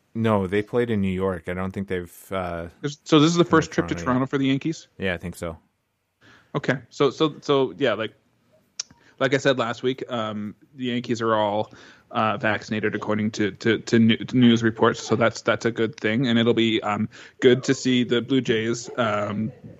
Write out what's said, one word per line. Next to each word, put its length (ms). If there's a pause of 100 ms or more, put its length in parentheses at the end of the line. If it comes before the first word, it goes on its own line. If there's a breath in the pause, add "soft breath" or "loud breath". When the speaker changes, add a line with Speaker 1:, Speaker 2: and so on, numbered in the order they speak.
(140)
Speaker 1:
No, 320
they 160
played 280
in 100
New 120
York. 360
I 60
don't 180
think 160
they've, 440
uh, 360 (120)
Speaker 2:
There's, 240
so 140
this 120
is 60
the 80
Speaker 1:
come 20
to 40
Speaker 2:
first 220
trip 160
to 60
Speaker 1:
Toronto 80
yet. 40
Speaker 2:
Toronto 200
for 120
the 80
Yankees? 400 (120)
Speaker 1:
Yeah, 160
I 20
think 180
so. 240 (960 soft breath)
Speaker 2:
Okay. 240 (120)
So, 200
so, 300
so 360
yeah, 180
like, 180 (1080 soft breath)
like 160
I 40
said 200
last 240
week, 280
um, 440 (220)
the 100
Yankees 340
are 140
all, 380 (400 loud breath)
uh, 240
vaccinated 600
according 360
to, 200
to, 260
to, 200
new, 180
to 200
news 280
reports. 360
So 160
that's, 260
that's 220
a 80
good 240
thing. 320
And 100
it'll 160
be, 280
um, 260 (320 loud breath)
good 240
to 100
see 300
the 160
Blue 200
Jays, 560
um, 560 (280)